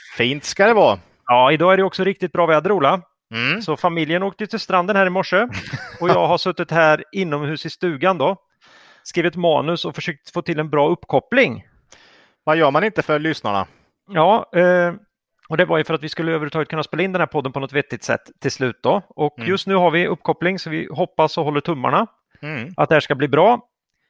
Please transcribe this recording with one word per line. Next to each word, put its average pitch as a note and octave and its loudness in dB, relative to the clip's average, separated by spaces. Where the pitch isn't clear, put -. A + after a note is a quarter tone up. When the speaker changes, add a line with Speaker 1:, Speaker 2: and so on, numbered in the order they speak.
Speaker 1:
Fint C3 -2
ska - 2
det A#3 6
vara. C3 4
Speaker 2:
Ja, B2+ 6
idag E3+ 4
är F#3+ 4
det F#3+ 4
också F#3+ -2
riktigt F#3 -4
bra F3 0
väder, D#3+ 2
Ola. F3 2
Speaker 1:
Mm. C3 -2
Speaker 2:
Så D#3+ -4
familjen E3+ -2
åkte G3 -8
ut G3+ -10
till A3 -6
stranden F#3 -2
här G3 4
i F#3 0
morse F3+ -2
Speaker 1:
<laughs> - -12
Speaker 2:
och F3 -2
jag E3+ 4
har E3+ 2
suttit F3 -4
här D#3 4
inomhus D3+ -4
i D#3 -8
stugan E3+ -2
då, E3+ 0
skrivit E3 -2
manus E3 0
och D#3+ -8
försökt - -10
få E3+ -4
till D#3+ -6
en D#3 -4
bra D3 2
uppkoppling. E3+ -2
Speaker 1:
Vad D#3 2
gör D3 4
man D#3 2
inte G#3 -2
för D3+ 0
lyssnarna? A2 -2
Speaker 2:
Ja, F#3+ 2
eh, F3 4
och D#3 -6
det F3+ 4
var D#3+ 0
ju D#3 0
för D#3+ -4
att D3+ -6
vi D#3 -8
skulle E3 -4
överhuvudtaget D3+ -4
kunna D#3 -6
spela E3 -4
in F#3+ -4
den F3+ -2
här D#3 0
podden C#3 -4
på C#3 -6
något C3+ -8
vettigt C#3+ -4
sätt - -2
till C#3 -2
slut B2+ -4
då. F#3 2
Och - -4
Speaker 1:
Mm. A#2 -6
Speaker 2:
just F#3+ -2
nu F#3+ 0
har F3+ 4
vi F3 0
uppkoppling F3 -4
så E3 -12
vi D#3 -8
hoppas - -2
och D#3+ -2
håller D3 -2
tummarna C3+ -2
Speaker 1:
Mm. D3+ -10
Speaker 2:
att D3+ 0
det D#3+ 4
här D3 6
ska - -2
bli C#3 -2
bra. F#3 2